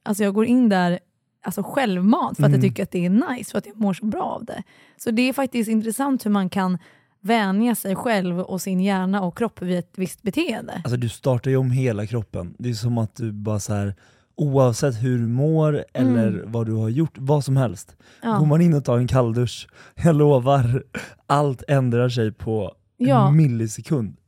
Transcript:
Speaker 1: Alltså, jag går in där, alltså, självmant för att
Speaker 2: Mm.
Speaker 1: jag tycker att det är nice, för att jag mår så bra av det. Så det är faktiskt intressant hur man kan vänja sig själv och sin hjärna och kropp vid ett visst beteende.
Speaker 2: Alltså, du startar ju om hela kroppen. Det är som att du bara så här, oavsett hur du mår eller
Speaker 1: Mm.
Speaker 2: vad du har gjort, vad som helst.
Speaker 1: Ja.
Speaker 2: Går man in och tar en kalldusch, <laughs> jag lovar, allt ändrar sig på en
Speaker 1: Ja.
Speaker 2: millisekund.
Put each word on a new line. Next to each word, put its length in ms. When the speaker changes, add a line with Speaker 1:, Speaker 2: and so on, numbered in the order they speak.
Speaker 1:
Alltså, 200
jag 100
går 120
in 240
där, 300
alltså, 180
självmant 760
för 60
att 60
Speaker 2:
Mm. 40
Speaker 1:
jag 160
tycker 140
att 80
det 140
är 40
nice, 160
för 60
att 80
jag 140
mår 140
så 120
bra 180
av 220
det. 180
Så 140
det 180
är 40
faktiskt 360
intressant 560
hur 60
man 180
kan 280
vänja 540
sig 200
själv 440
och 220
sin 200
hjärna 400
och 160
kropp 240
vid 180
ett 180
visst 240
beteende. 520
Speaker 2:
Alltså, 140
du 120
startar 420
ju 60
om 140
hela 340
kroppen. 540
Det 100
är 40
som 240
att 180
du 160
bara 280
så 140
här, 220
oavsett 680
hur 160
du 80
mår 560
eller 340
Speaker 1:
Mm. 240
Speaker 2:
vad 140
du 80
har 160
gjort, 280
vad 260
som 140
helst. 380
Speaker 1:
Ja. 160
Speaker 2:
Går 80
man 160
in 120
och 120
tar 120
en 100
kalldusch, 600
<laughs> 80
jag 120
lovar, 680
allt 400
ändrar 420
sig 220
på 400
en 100
Speaker 1:
Ja. 240
Speaker 2:
millisekund. 880